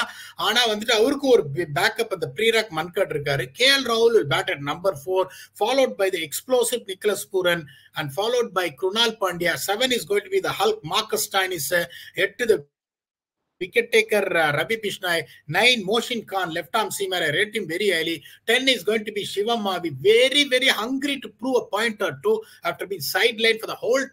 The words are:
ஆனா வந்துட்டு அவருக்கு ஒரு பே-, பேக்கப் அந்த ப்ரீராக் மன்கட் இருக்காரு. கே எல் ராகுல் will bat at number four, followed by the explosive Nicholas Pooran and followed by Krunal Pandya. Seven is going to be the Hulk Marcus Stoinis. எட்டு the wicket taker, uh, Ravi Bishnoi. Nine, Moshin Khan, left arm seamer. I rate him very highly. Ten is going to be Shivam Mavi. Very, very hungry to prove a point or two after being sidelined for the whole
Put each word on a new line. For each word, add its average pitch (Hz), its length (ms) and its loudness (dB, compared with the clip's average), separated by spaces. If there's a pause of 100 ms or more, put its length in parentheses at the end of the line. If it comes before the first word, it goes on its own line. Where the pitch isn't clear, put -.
(360)
ஆனா 226 340 2
வந்துட்டு 214 220 -2
அவருக்கு 269 360 2
ஒரு 233 160 6 (100)
பே-, 165 200 -2
பேக்கப் 190 400 0
அந்த 160 220 -4
ப்ரீராக் 220 400 2
மன்கட் 175 360 -2
இருக்காரு. 147 420 -2
கே 269 240 4
எல் 269 60 -2
ராகுல் 233 320 4
will 160 140 4
bat 175 180 0
at 175 180 -4
number 175 280 -2 (120)
four, 185 220 0 (320)
followed 262 380 2
by 190 160 2
the 160 140 -4
explosive 240 580 0
Nicholas 190 340 -2 (140)
Pooran 175 280 2 (320)
and 156 240 -6
followed 233 380 0
by 180 140 0 (120)
Krunal 214 400 0
Pandya. 175 320 0 (140)
Seven 226 220 0
is 240 180 0
going 202 140 0
to - 80 -18
be 190 140 0
the 147 160 -2
Hulk 214 200 0 (120)
Marcus 208 280 -2 (120)
Stoinis. 180 540 -2 (280)
எட்டு 202 340 -2
the 202 100 4 (1000)
wicket 226 320 -4
taker, 214 340 2 (100)
uh, 156 180 4
Ravi 165 240 -2
Bishnoi. 180 460 -4 (240)
Nine, 208 380 2
Moshin 233 420 -2
Khan, 185 260 -4
left 170 220 -4
arm 208 140 0
seamer. 185 320 -4
I 160 80 0
rate 208 260 0
him 208 120 -4
very 185 240 0
highly. 165 320 -2 (240)
Ten 254 200 2
is 240 160 2
going 208 220 0
to 208 60 -6
be 202 120 -6
Shivam 208 400 -2
Mavi. 175 340 -4
Very, 247 480 6
very 262 220 2
hungry 269 540 -2
to 214 80 -14
prove 254 280 -2
a 202 80 0
point 214 360 -2
or 156 220 -2
two 214 180 2 (220)
after 170 220 -4
being 190 160 -10
sidelined 220 600 0
for - 60 -8
the 160 80 -8
whole 254 380 0